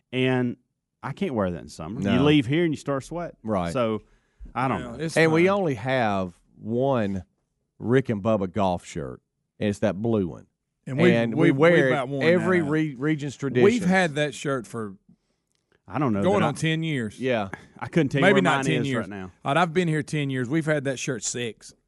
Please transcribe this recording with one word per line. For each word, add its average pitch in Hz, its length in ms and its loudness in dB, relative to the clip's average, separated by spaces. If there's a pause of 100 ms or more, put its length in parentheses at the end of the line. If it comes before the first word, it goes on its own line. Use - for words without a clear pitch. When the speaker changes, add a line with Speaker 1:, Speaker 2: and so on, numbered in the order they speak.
(140)
Speaker 1:
And 127 420 0 (460)
I 131 120 -8
can't 185 200 -4
wear 101 180 0
that 80 120 -6
in 60 60 -16
summer. 85 300 -10
Speaker 2:
No. 98 140 0
Speaker 1:
You 123 80 4
leave 147 240 4
here 151 180 0
and 165 80 0
you 131 60 -4
start 139 260 -4
sweating. 165 400 -10
Speaker 2:
Right. 92 300 -2
Speaker 1:
So, 110 300 0 (500)
I 127 140 -2
don't 123 160 -2
Speaker 3:
Well, 123 160 -12
Speaker 1:
know. 151 40 -8
Speaker 3:
it's 160 140 -4
Speaker 2:
And 160 160 6
we 170 140 4
Speaker 3:
fine. 196 100 2
Speaker 2:
only 175 180 -2
have 104 580 0 (280)
one 110 600 -2 (560)
Rick 123 300 2
and 104 120 -2
Bubba 98 320 0
golf 95 320 0
shirt, 65 340 -10 (400)
and 107 100 -2
it's 101 100 -4
that 98 200 0
blue 110 280 0
one. 57 180 -12 (420)
Speaker 3:
And 135 120 -4
we, 175 120 6
Speaker 2:
And 117 220 2
Speaker 3:
we, - 160 4
Speaker 2:
we 135 80 2
wear 165 160 6
Speaker 3:
we 170 80 6
Speaker 2:
it 127 100 4
Speaker 3:
about - 180 -2
worn 139 140 -4
Speaker 2:
every 175 360 2
Speaker 3:
that 160 80 0
out. 143 40 -2
Speaker 2:
re-, 156 240 0
Regent's 143 460 -4
Speaker 3:
We've 139 120 -2
Speaker 2:
Traditions. 196 320 6
Speaker 3:
had 180 300 2
that 147 200 -2
shirt 135 320 -4
for 107 260 -10 (960)
Speaker 1:
I 98 120 -6
don't 135 140 2
know 101 100 0
Speaker 3:
going 196 180 2
Speaker 1:
that 170 60 4
Speaker 3:
on 143 80 -2
Speaker 1:
I, - 20 -12
Speaker 3:
ten 160 260 -2
years. 127 360 -4
Speaker 2:
Yeah. 113 300 -2 (300)
Speaker 1:
I 117 80 -10
couldn't 147 220 2
tell 143 100 -2
you 147 60 0
Speaker 3:
Maybe 202 100 6
Speaker 1:
where 196 80 4
Speaker 3:
not 165 140 2
Speaker 1:
mine - 80 -4
Speaker 3:
ten - 160 0
Speaker 1:
is - 60 -2
Speaker 3:
years. 127 140 -2
Speaker 1:
right 98 80 -8
now. 95 220 -12 (120)
Speaker 3:
All 139 100 0
right, 147 80 2
I've 170 120 0
been 180 140 0
here 156 160 0
ten 147 260 -4
years. 127 200 -4
We've 156 160 0
had 151 200 0
that 135 120 -4
shirt 120 260 -6
six. - 500 -8 (140)